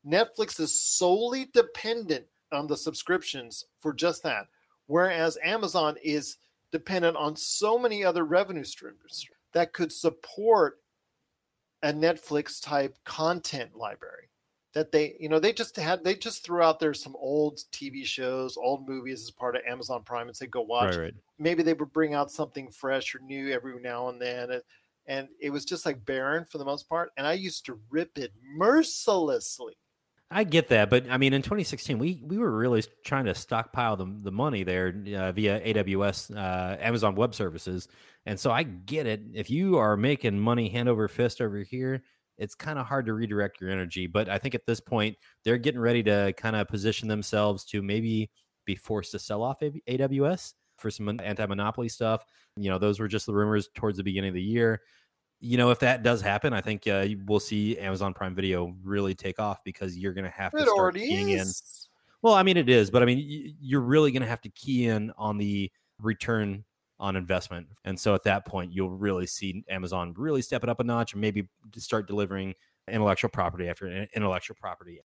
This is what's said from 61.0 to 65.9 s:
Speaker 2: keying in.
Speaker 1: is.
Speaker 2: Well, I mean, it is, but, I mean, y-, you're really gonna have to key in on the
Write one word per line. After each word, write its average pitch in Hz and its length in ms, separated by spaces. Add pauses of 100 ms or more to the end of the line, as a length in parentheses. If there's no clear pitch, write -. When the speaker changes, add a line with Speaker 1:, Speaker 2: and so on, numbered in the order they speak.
Speaker 2:
keying 202 260
in. 190 80
Speaker 1:
is. - 500 (320)
Speaker 2:
Well, 226 120
I 190 100
mean, 185 120
it 135 140
is, 110 200
but, 120 140
I - 20
mean, 123 120
y-, 147 420
you're 135 220
really 143 300
gonna 127 140
have 113 160
to 101 80
key 123 380
in 110 300
on 107 200
the 101 320 (300)